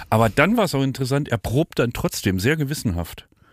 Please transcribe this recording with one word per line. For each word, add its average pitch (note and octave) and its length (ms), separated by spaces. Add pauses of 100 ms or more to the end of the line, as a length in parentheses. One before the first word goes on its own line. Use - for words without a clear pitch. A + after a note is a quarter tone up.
(100)
Aber A2 180
dann E3+ 280
war's F#3+ 180
auch C3+ 80
interessant, C3+ 460
er A#2 100
probt C3 400
dann A#2+ 140
trotzdem F#2+ 480
sehr C#3 160
gewissenhaft. C3 720 (240)